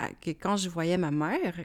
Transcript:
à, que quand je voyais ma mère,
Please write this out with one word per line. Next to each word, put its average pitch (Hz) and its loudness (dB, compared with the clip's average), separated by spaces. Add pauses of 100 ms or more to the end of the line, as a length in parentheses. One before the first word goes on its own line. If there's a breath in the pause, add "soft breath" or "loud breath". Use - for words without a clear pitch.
à, - -4
que - -8
quand 190 0
je 185 0
voyais 170 2
ma 160 2
mère, 175 0